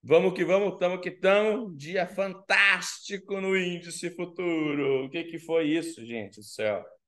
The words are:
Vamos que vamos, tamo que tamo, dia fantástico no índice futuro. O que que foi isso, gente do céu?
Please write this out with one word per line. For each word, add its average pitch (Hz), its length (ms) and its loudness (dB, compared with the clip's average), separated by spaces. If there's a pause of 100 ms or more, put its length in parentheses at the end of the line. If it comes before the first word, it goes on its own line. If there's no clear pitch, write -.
Vamos 170 320 6
que 180 100 0
vamos, 190 360 2
tamo 180 200 0
que 180 120 -6
tamo, 208 640 2
dia 170 300 -4
fantástico 196 1300 -2
no 190 160 2
índice 175 600 -4
futuro. 156 920 0
O 131 60 -10
que 165 140 -6
que 165 120 -12
foi 165 300 0
isso, 160 360 -2
gente 113 360 -10
do 107 40 -18
céu? 107 400 -2 (240)